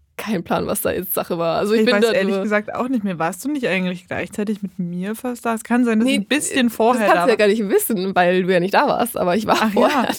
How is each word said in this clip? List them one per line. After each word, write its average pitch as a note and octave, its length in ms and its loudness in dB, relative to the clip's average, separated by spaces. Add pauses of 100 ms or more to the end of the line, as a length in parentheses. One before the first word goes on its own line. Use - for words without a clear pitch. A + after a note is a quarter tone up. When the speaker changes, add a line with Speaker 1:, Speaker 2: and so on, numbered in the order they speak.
(160)
Speaker 1:
keinen G3 280 -6
Plan, F3 240 -2
was - 140 -4
da F#3 100 -2
jetzt F3+ 220 -6
Sache F#3+ 240 -4
war. E3 200 -2
Also G#3 160 0
ich A3+ 80 4
Speaker 2:
Ich A3 40 2
Speaker 1:
bin G#3+ 100 4
Speaker 2:
weiß G3+ 100 2
Speaker 1:
da A3+ 60 2
Speaker 2:
ehrlich G3 240 0
Speaker 1:
nur F#3+ 80 -2
Speaker 2:
gesagt G#3 320 -2
auch B3 140 -4
nicht B3 160 -2
mehr. F#3 140 -4
Warst E3 260 -4
du C4 40 -4
nicht C#4 180 -4
eigentlich F3+ 400 -2
gleichzeitig - 540 -6
mit F#3+ 160 -10
mir F3+ 380 -6
fast B3 300 -8
da? A#3 80 -2
Es A3 100 -6
kann A#3+ 220 2
sein, A3+ 140 2
dass A3+ 60 2
Speaker 1:
Nee, C4+ 100 2
Speaker 2:
ich C#4 40 2
ein G3 80 -6
bisschen C4+ 400 0
Speaker 1:
das A3 80 -4
Speaker 2:
vorher A3+ 320 2
Speaker 1:
kannst F4 80 6
Speaker 2:
da F3 100 2
Speaker 1:
du - 20 4
ja A3+ 40 6
Speaker 2:
war. G#3+ 60 2
Speaker 1:
gar G#3+ 100 4
nicht G3+ 220 0
wissen, G3+ 460 0
weil F3+ 280 4
du F3+ 80 2
ja F3+ 80 4
nicht F#3 140 0
da C#4 140 4
warst. - 300 -2
Aber F3+ 200 0
ich G#3+ 100 -2
war E3+ 140 4
Speaker 2:
Ach A3 100 2
Speaker 1:
vorher C4 480 2